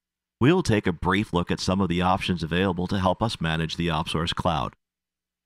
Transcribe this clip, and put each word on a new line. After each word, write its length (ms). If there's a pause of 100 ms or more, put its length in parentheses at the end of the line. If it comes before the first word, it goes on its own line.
(400)
We 120
will 100
take 240
a 60
brief 400
look 180
at 100
some 200
of 80
the 140
options 400
available 440
to 140
help 220
us 180
manage 360
the 120
OpSource 460
Cloud. 400 (720)